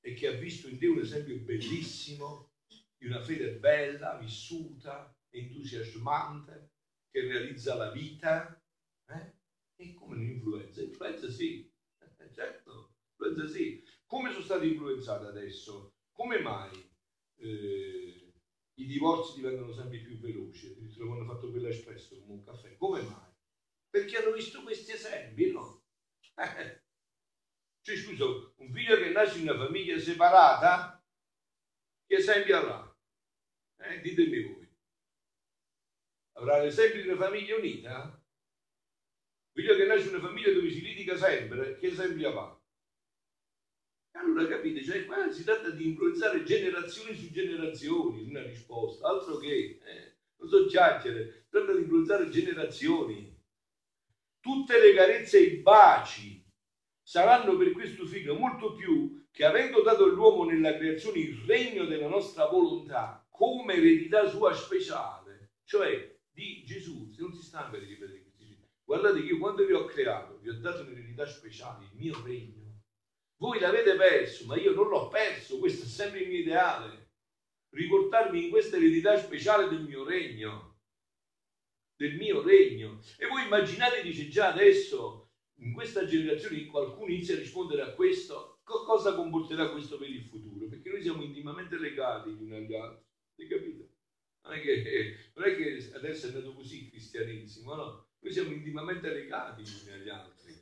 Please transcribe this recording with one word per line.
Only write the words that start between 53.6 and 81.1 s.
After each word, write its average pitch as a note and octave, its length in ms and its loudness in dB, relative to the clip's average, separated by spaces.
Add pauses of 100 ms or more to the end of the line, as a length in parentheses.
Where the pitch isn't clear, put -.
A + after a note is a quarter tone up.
Tutte B3+ 400 2
le G#3 160 12
carezze F#3+ 440 8
e F#3 40 12
i - 140 6
baci E3 840 8 (640)
saranno G#3 520 6
per F3+ 160 4
questo - 340 -8
figlio D#3 280 -6
molto A3+ 400 -4
più - 560 0
che - 140 -2
avendo A#3 380 6
dato G3+ 220 8
all'uomo F#3 400 8
nella D#3+ 320 2
creazione D#3+ 420 -4
il D3+ 180 -4 (100)
regno A3 380 0
della D3+ 240 -4
nostra F#3 380 -2
volontà D3 840 0
come B3 460 0
eredità E3 540 6
sua G3+ 260 2
speciale, - 1000 -6 (100)
cioè - 520 -2 (140)
di - 340 -16
Gesù, E3+ 460 -14
se - 120 -16
non F3 100 -10
si E3+ 100 -18
stanca C3 360 -12
di G2 80 -14
ripetere G2+ 360 -18
questi, - 340 -20 (280)
guardate F#3 360 2
che - 60 -6
io E3+ 120 0
quando G3 280 0
vi F#3+ 60 4
ho E3 120 2
creato, G2+ 540 -4
vi G#2 100 -14
ho A#2 120 -8
dato F3 220 -6
un'eredità B2 440 -12
speciale, A2+ 600 -18
il G2 100 -20
mio D3+ 260 -8
regno. A2+ 380 -14 (760)
Voi A3+ 220 -4
l'avete G3 380 4
perso, E3+ 500 2
ma C#3+ 100 -4
io F#3+ 160 4
non G3+ 160 2
l'ho F3+ 200 -2
perso, G#3+ 500 -4
questo - 260 -2
è - 40 -10
sempre - 320 -8
il F#3 80 -4
mio F3+ 100 -4
ideale. D#3+ 720 -2 (600)
Riportarmi F#3 720 2
in - 60 -6
questa G#3+ 260 2
eredità E3 420 6
speciale G3 500 0
del D#3+ 140 -4
mio C#3 220 -10
regno, A#2 760 -8 (1120)